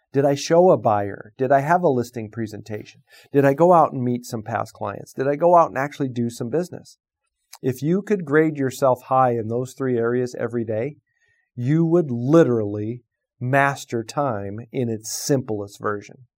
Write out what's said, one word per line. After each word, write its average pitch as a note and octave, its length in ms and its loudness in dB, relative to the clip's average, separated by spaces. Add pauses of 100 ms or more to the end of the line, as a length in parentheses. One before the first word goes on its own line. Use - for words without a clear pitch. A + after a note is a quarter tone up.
(120)
Did C#3 140 2
I C#3+ 80 4
show E3+ 380 4
a D3 60 6
buyer? G#2 600 -2
Did C3 140 0
I C#3 80 6
have E3+ 240 0
a F3 40 2
listing A#2 440 -4
presentation? G#2+ 720 -12 (280)
Did C#3 140 4
I C#3 80 4
go E3+ 200 4
out D#3 200 4
and C3 100 -4
meet B2 220 -2
some A2+ 160 -8
past G#2+ 320 -6
clients? - 400 -10
Did C3+ 140 -4
I C#3+ 80 0
go E3+ 200 4
out E3 140 6
and F#2+ 80 -8
actually C#3+ 320 -4
do A#2 220 -4
some A#2+ 180 -8
business? - 480 -6 (640)
If B2+ 220 -4
you F3 180 2
could G3 240 -2
grade D3+ 320 2
yourself C3 460 0
high C3 300 2
in A2 160 -4
those B2 260 -6
three B2+ 240 -2
areas B2 340 -2
every A#2 320 -4
day, A2+ 300 -6 (600)
you D3 300 2
would E3 240 2
literally A#2+ 960 2 (360)
master C3+ 640 -2
time G#2+ 540 -6 (140)
in B2 180 -4
its A2 260 -8
simplest G#2+ 640 -4
version G#2 460 -8 (120)